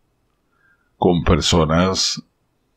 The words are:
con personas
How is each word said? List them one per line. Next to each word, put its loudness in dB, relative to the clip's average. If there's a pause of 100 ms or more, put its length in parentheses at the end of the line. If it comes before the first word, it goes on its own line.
(1000)
con 0
personas 0 (540)